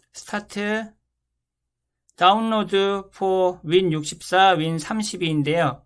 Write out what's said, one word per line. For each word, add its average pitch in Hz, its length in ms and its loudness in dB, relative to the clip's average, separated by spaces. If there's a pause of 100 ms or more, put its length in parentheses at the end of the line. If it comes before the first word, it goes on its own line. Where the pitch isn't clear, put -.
(140)
스타트, 208 800 -8 (1200)
다운로드 202 880 2 (100)
for 185 500 0
윈 175 280 2
육십사, 180 600 2
윈 160 280 0
삼십이인데요. 160 1080 -2